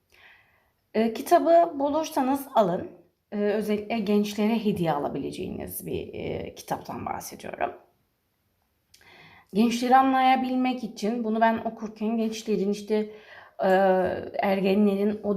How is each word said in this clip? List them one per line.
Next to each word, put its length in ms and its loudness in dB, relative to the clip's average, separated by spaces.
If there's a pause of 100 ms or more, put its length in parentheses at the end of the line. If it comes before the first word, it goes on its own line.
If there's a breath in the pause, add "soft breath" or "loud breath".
(920 soft breath)
Ee, 200 0
kitabı 680 4
bulursanız 760 -2
alın. 360 0 (400)
Ee, 60 -6
özellikle 640 -2
gençlere 680 0
hediye 260 2
alabileceğiniz 960 -6
bir, 280 -6
e, 420 -8
kitaptan 500 -10
bahsediyorum. 680 -8 (1800 soft breath)
Gençleri 420 4
anlayabilmek 880 2
için 400 -4
bunu 180 0
ben 160 4
okurken 600 -6
gençlerin 520 -2
işte, 260 -2 (640 loud breath)
e, 80 0 (720)
ergenlerin 840 2
o 140 0